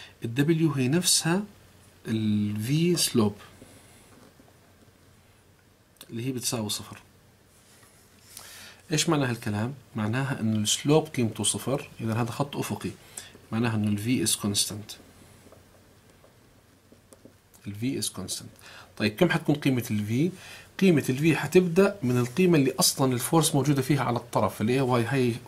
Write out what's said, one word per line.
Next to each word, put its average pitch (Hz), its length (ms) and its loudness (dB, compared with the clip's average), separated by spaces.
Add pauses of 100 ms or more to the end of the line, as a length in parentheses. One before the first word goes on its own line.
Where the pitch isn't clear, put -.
(240)
ال 147 460 2
W 131 60 -2
هي 143 120 0
نفسها 180 540 2 (640)
ال 107 480 0 (100)
V 165 340 2
slope 107 420 2 (2750)
اللي 117 160 -8
هي 135 60 -4
بتساوي 113 360 -4
صفر. - 300 -8 (1900)
إيش 156 160 0
معنى 147 160 4
هالكلام؟ 117 500 -2 (220)
معناها 120 440 -2
إنه 110 180 0
السلوب 147 480 2
قيمته 110 380 -4
صفر، - 460 -4 (100)
إذا 113 140 -2
هذا 113 160 -2
خط - 260 -6
أفقي، - 340 -6 (640)
معناها 113 220 0
إنه 107 140 0
ال 101 100 0
V 113 300 -2
is - 60 2
constant. 104 600 -4 (2750)
ال 101 80 -10
V 123 300 -4
is - 40 -4
constant. - 580 -12 (300)
طيب 107 200 -2
كم 175 140 4
حتكون 156 240 0
قيمة 131 360 0
ال 113 400 0
V؟ - 20 -8 (480)
قيمة 170 280 6
ال 131 100 0
V 156 180 4
حتبدأ 185 640 4
من 123 160 2
القيمة 170 400 4
اللي 135 220 4
أصلا - 320 2
الفورس 156 420 2
موجودة 139 280 2
فيها 135 220 0
على 120 120 0
الطرف، 107 440 -2
ال 107 80 0
إيه 135 140 2
واي 120 260 2
هي 123 260 2 (140)